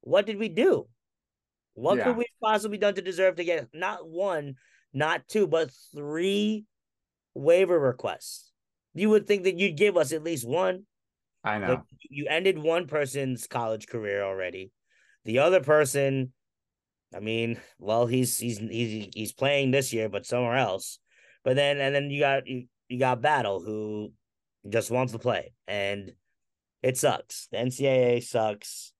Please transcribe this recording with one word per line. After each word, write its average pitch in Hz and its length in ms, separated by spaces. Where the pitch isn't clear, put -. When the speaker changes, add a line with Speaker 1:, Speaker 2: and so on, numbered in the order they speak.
Speaker 1:
What 185 260
did 208 120
we 220 100
do? 190 400
What 147 240
Speaker 2:
Yeah. 220 60
Speaker 1:
could 247 120
we 240 80
have 226 260
possibly 214 280
done 202 160
to 196 80
deserve 180 340
to 175 80
get 160 280
not 175 360
one, 160 480
not 156 360
two, 208 180
but 156 240
three 196 720
waiver 170 440
requests? - 720
You 202 160
would 208 180
think 202 160
that 180 140
you'd 180 180
give 190 200
us 151 160
at 156 120
least 151 220
one. 185 400
Speaker 2:
I 107 140
know. 95 100
Speaker 1:
Like, 127 120
you 147 160
ended 175 320
one 160 300
person's 135 580
college 113 400
career 101 380
already. 95 480
The 113 140
other 175 220
person, 139 720
I 92 60
mean, 113 400
well, 113 280
he's, 127 320
he's, 117 200
he's, 110 560
he's 107 180
playing 139 380
this 131 220
year, 110 160
but 101 180
somewhere 120 300
else. 98 420
But 127 100
then, 143 240
and 139 160
then 143 160
you 143 100
got, 139 280
you, 127 180
you 123 100
got 127 240
Battle, 117 380
who 107 520
just 110 220
wants 127 220
to 113 80
play, 107 320
and 101 440
it 127 140
sucks. - 560
The 98 60
N 123 120
C 131 160
A 127 300
A 120 40
sucks 110 800